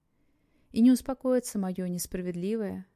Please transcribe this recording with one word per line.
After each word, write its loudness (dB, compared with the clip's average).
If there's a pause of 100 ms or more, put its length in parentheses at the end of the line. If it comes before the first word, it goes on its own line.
(720)
И 0
не 10
успокоится 0
мое -4
несправедливое, -4